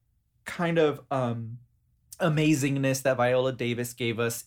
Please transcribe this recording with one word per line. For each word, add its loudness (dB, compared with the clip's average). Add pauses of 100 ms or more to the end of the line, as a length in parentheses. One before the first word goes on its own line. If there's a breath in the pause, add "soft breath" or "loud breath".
(440)
kind -2
of, 2 (100)
um, -4 (600)
amazingness 2
that 2
Viola 2
Davis -4
gave -4
us -4